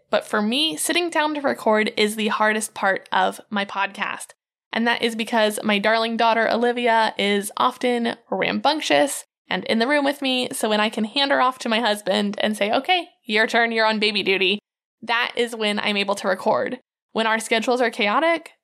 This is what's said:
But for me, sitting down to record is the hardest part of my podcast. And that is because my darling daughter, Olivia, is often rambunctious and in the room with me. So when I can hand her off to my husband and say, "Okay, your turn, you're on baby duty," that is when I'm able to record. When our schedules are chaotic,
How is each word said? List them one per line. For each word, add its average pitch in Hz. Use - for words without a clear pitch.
But -
for 214
me, 294
sitting 339
down 302
to 294
record 220
is 214
the 214
hardest 214
part -
of 190
my 202
podcast. 196
And 226
that 233
is 233
because 220
my 208
darling 226
daughter, 226
Olivia, 233
is 202
often 240
rambunctious 277
and 185
in 220
the 226
room 294
with 277
me. 254
So 233
when 208
I 214
can 220
hand 277
her 269
off 254
to 240
my 220
husband 208
and 214
say, 208
"Okay, 339
your 220
turn, 233
you're 226
on 220
baby 208
duty," 190
that 233
is -
when 208
I'm 208
able 196
to 202
record. 196
When 220
our 226
schedules 240
are 233
chaotic, 277